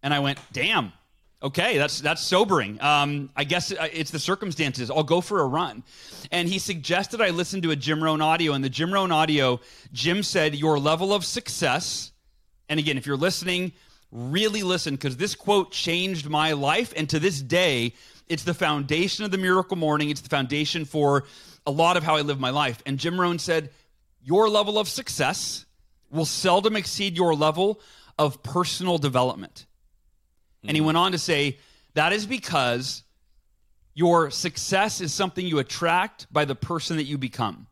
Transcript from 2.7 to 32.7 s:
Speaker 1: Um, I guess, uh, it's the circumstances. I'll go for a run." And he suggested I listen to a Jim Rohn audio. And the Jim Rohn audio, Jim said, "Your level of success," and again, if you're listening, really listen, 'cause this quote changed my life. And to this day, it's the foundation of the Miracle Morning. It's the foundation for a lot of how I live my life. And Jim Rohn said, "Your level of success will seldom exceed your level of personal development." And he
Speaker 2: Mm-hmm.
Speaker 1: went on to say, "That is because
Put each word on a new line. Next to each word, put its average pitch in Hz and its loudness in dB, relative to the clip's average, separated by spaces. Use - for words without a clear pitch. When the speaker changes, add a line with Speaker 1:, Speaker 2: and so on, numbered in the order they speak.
Speaker 1:
Um, 143 2
I 143 -2
guess, 175 -2
uh, 160 -4
it's 160 -6
the 160 -6
circumstances. 147 -2
I'll 156 2
go 165 4
for 185 -2
a 139 4
run." 143 -4
And 175 0
he 185 -2
suggested 185 -4
I 208 2
listen 175 -4
to 165 0
a 151 0
Jim 151 -2
Rohn 156 2
audio. 160 2
And 135 -2
the 135 -2
Jim 160 -2
Rohn 190 2
audio, 147 2
Jim 160 0
said, 156 0
"Your 147 2
level 160 2
of 196 -2
success," - -4
and 151 0
again, 147 -2
if 123 -8
you're 139 -2
listening, 180 -2
really 190 -2
listen, 170 -2
'cause 135 -4
this 202 -4
quote 196 2
changed 175 -2
my 156 2
life. 151 0
And 156 -4
to 160 0
this 156 0
day, 135 2
it's 165 -4
the 175 -2
foundation 151 0
of 196 -4
the 190 -2
Miracle 185 2
Morning. 147 0
It's 143 -6
the - -20
foundation 147 -2
for 143 2
a 143 -2
lot 165 4
of 165 0
how 156 2
I 151 2
live 143 -2
my 127 -2
life. 139 0
And 135 -4
Jim 175 -4
Rohn 175 0
said, 160 -2
"Your 185 4
level 208 2
of 208 -2
success - -4
will 156 0
seldom 196 2
exceed 196 -4
your 175 4
level 160 2
of 147 2
personal 175 0
development." 127 -2
And 107 -6
he 156 4
Speaker 2:
Mm-hmm. 156 4
Speaker 1:
went 160 4
on 185 4
to 170 -2
say, 147 0
"That 156 4
is 208 -2
because 135 -2